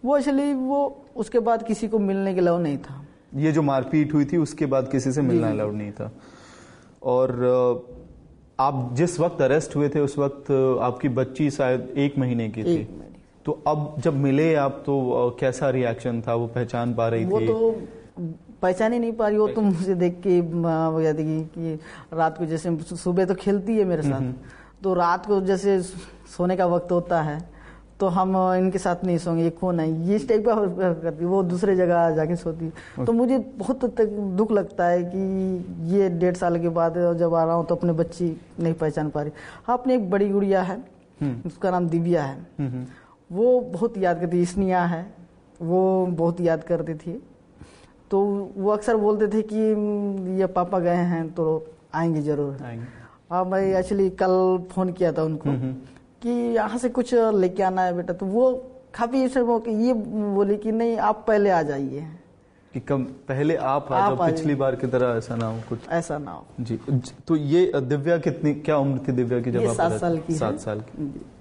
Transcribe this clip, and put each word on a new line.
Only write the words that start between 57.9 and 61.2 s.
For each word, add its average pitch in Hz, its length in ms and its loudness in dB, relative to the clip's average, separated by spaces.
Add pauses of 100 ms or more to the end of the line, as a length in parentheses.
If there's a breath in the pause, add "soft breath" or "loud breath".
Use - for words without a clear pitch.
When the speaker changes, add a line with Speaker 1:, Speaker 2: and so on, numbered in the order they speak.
Speaker 1:
बेटा।" 175 200 -4
तो 185 120 -6
वो 240 280 4 (460)
काफी 247 240 0
इस 262 140 0
वो 233 220 2
कि 226 120 -4
ये 226 220 2
बोली 208 640 0
कि 214 140 -4
"नहीं, 226 260 0
आप 214 300 0